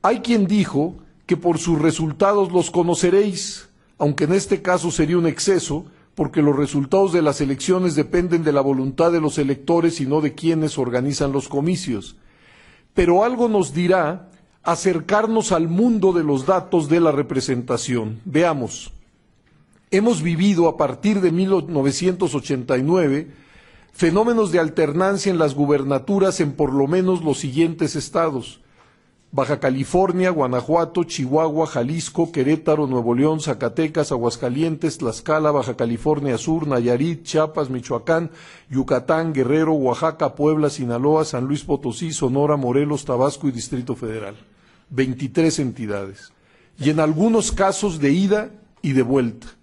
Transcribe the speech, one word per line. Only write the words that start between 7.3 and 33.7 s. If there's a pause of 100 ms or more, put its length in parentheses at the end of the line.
elecciones
dependen
de
la
voluntad
de
los
electores
y
no
de
quienes
organizan
los
comicios. (760)
Pero
algo
nos
dirá (360)
acercarnos
al
mundo
de
los
datos
de
la
representación.
Veamos. (1000)
Hemos
vivido
a
partir
de
mil (180)
novecientos
ochenta
y
nueve (640)
fenómenos
de
alternancia
en
las
gubernaturas
en
por
lo
menos
los
siguientes
estados: (680)
Baja
California,
Guanajuato,
Chihuahua,
Jalisco,
Querétaro,
Nuevo
León,
Zacatecas,